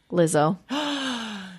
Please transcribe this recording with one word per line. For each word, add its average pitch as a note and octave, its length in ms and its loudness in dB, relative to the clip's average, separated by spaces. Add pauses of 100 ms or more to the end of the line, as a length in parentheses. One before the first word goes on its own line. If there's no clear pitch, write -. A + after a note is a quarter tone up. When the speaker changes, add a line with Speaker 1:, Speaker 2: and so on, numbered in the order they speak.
(120)
Speaker 1:
Lizzo. E3 460 4 (120)
Speaker 2:
<gasps> C4 640 -4 (280)